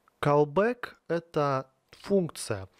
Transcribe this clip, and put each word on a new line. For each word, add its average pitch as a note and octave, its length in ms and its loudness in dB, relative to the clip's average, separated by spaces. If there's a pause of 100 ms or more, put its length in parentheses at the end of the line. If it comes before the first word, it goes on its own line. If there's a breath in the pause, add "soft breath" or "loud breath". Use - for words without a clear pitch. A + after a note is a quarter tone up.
(220)
Callback — D3+ 760 2 (120)
это D3 640 -2 (200)
функция, D3 800 -4 (120)